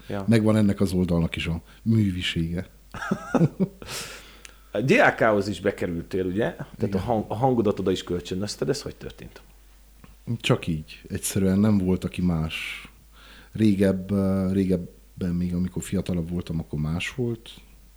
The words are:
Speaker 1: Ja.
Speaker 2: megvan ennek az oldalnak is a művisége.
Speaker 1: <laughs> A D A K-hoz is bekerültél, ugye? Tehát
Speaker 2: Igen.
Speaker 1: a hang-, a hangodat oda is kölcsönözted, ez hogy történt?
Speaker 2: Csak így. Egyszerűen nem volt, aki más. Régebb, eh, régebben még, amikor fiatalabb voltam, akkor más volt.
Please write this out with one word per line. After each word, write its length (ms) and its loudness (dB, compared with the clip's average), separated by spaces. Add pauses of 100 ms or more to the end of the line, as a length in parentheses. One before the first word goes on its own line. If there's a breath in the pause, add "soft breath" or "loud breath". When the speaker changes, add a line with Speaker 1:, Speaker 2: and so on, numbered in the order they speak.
Speaker 1:
Ja. 180 -6
Speaker 2:
megvan 300 4
ennek 240 4
az 120 2
oldalnak 420 2
is 120 -4
a 140 -2 (220 soft breath)
művisége. 840 0 (240)
Speaker 1:
<laughs> 500 -2 (1300 loud breath)
A 100 -2
D 100 2
A 240 6
K-hoz 320 4
is 140 -4
bekerültél, 640 -2
ugye? 300 -2
Tehát 280 -12
Speaker 2:
Igen. 160 -2
Speaker 1:
a 40 -2
hang-, 240 0
a 80 -6
hangodat 440 2
oda 120 0
is 120 -2
kölcsönözted, 680 -4
ez 120 -2
hogy 140 -10
történt? 460 -16 (1000)
Speaker 2:
Csak 260 0
így. 420 -6
Egyszerűen 500 2
nem 180 6
volt, 260 2
aki 180 -6
más. 640 -2 (680 loud breath)
Régebb, 600 2
eh, 420 2
régebben 840 -2
még, 180 -2
amikor 280 -4
fiatalabb 460 -4
voltam, 300 -4
akkor 200 -6
más 360 -4
volt. 340 -4 (480)